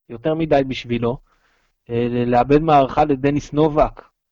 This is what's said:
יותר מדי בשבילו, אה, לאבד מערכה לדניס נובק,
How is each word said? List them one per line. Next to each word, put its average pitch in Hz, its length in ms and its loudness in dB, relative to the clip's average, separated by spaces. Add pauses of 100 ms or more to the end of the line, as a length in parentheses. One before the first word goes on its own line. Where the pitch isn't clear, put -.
יותר 123 260 -6
מדי 156 340 0
בשבילו, 120 500 -4 (720)
אה, 120 180 -2 (180)
לאבד 123 360 4
מערכה 151 420 2
לדניס 143 480 -2
נובק, 147 500 0 (300)